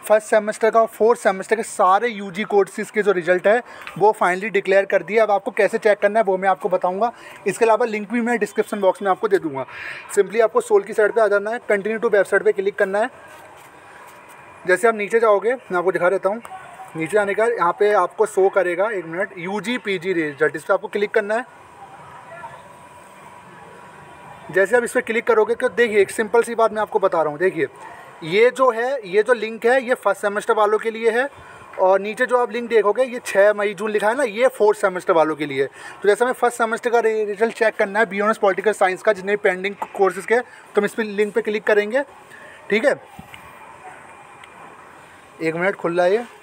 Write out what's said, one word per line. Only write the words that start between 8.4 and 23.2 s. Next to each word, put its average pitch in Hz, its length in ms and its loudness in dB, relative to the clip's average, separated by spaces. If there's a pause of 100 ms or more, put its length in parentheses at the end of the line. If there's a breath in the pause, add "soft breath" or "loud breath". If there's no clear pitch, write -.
box 185 220 0
में 202 80 -2
आपको 185 180 -2
दे 185 100 2
दूंगा। 135 280 -6 (480 loud breath)
simply 196 260 0
आपको 226 200 2
soul 208 220 2
की 202 100 -12
side 202 200 2
पे 202 80 2
आ 220 80 4
जाना 202 220 0
है, 240 100 -6
continue 214 440 -2
to 226 80 0
website 196 300 2
पे 208 100 2
click 196 260 -4
करना 196 200 0
है। 233 120 -2 (1600)
जैसे 180 220 2
आप 226 60 2
नीचे 208 260 -2
जाओगे, 214 340 2
मैं 190 240 -6
आपको 175 140 0
दिखा 175 180 2
देता 185 180 -2
हूँ, 226 140 -6 (540)
नीचे 170 220 -2
आने 202 160 0
का 214 120 0
यहाँ 175 320 0
पे 208 140 2
आपको 196 340 0
शो 190 220 2
करेगा, 185 420 0
एक 185 140 -8
minute, 175 340 -8
यूजी 196 400 -6
पीजी 190 340 -6
रिजल्ट, 151 440 -2
इस 151 80 -12
पर 196 100 2
आपको 190 140 -4
click 208 220 -4
करना 214 240 -2
है। 247 100 -4 (3000)